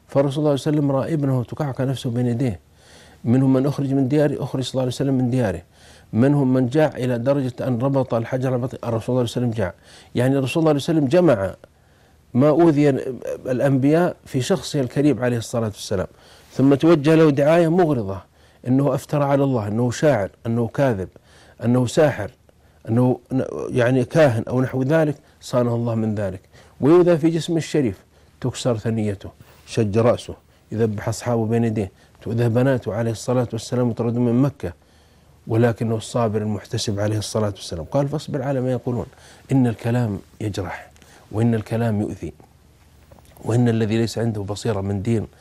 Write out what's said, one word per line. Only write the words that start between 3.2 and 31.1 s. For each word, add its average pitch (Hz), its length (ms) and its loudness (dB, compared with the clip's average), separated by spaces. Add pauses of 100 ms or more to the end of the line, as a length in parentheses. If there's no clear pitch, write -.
منهم 131 280 4
من 131 140 2
أخرج 139 280 -2
من 135 140 2
دياره، 143 340 0
أخرج 135 220 -4
صلى - 80 -10
الله 131 100 -2
عليه 127 100 -2
وسلم 135 220 -2
من 127 160 0
دياره. 107 320 -2 (500)
منهم 131 400 4
من 131 160 2
جاع 151 280 2
إلى 123 220 -2
درجة 131 420 0
أن 120 180 -2
ربط 131 360 0
الحجر 127 340 -2
على 127 100 0
بطن 123 260 -8
الرسول 113 180 -4
صلى 127 100 -4
الله 127 80 2
عليه 117 100 -2
وسلم 123 200 -2
جاع. 104 240 -4 (400)
يعني 131 240 2
الرسول 131 140 -2
صلى 165 80 0
الله 160 100 4
عليه 143 100 2
وسلم 156 260 0
جمع 127 480 2 (800)
ما 131 140 4
أوذي 147 400 6 (580)
الأنبياء 139 800 2
في - 160 -4
شخصه 147 400 -2
الكريم 135 440 0
عليه 123 120 0
الصلاة 117 300 -4
والسلام، 98 400 -4 (460)
ثم 139 220 4
توجه 156 400 4
له 160 160 6
دعاية 151 380 4
مغرضة، 139 500 0 (500)
أنه 135 260 2
أفترى 143 300 -2
على 139 200 2
الله، 120 240 0
أنه 120 220 0
شاعر، 113 400 2 (160)
أنه 117 200 0
كاذب، 113 420 -2 (560)
أنه 123 220 2
ساحر، 123 440 0 (580)
أنه 123 300 2 (140)
ن-، 131 100 0 (260)
يعني 127 360 2
كاهن 135 440 2
أو 127 120 0
نحو 131 220 -2
ذلك، 151 340 0 (240)
صانه 123 340 -2
الله 117 200 -2
من 110 200 -2
ذلك. 98 260 -6 (400)
ويؤذى 175 380 6
في 160 120 0
جسمه 165 260 -2
الشريف، 143 480 -2 (360)
تكسر 123 360 -4
ثنيته، 107 540 -4 (360)
شج 107 320 0
رأسه، 110 360 2 (380)
يذبح 110 360 -2
أصحابه 117 380 -2